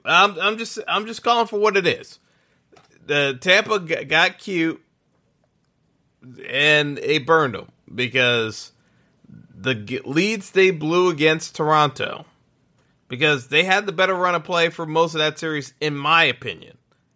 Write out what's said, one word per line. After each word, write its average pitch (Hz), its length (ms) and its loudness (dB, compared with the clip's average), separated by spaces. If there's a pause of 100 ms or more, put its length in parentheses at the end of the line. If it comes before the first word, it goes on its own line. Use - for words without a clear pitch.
I'm, 180 360 2
I'm 214 180 -2
just, 226 300 -10
I'm 196 180 -4
just 226 160 -12
calling 233 240 2
for 214 140 -4
what 208 160 2
it 185 100 2
is. - 320 -4 (880)
The 139 340 0
Tampa 208 400 2
g-, 160 240 -6
got 165 340 2
cute 165 440 -4 (1700)
and 147 500 2
it 147 280 -2
burned 156 280 2
them - 160 -14 (220)
because 120 800 -2 (920)
the 131 100 0
g-, 107 300 -8
leads 196 480 -2
they 190 180 6
blew 170 380 0
against 156 480 0
Toronto, 151 720 0 (800)
because 135 400 0
they 151 160 2
had 196 220 2
the 190 60 -4
better 185 220 0
run 180 200 0
of 165 100 -4
play 170 240 0
for 165 180 -8
most 160 280 0
of 160 40 -4
that 151 200 -2
series, 151 420 -6
in 151 160 -4
my 156 280 2
opinion. 120 540 -6 (380)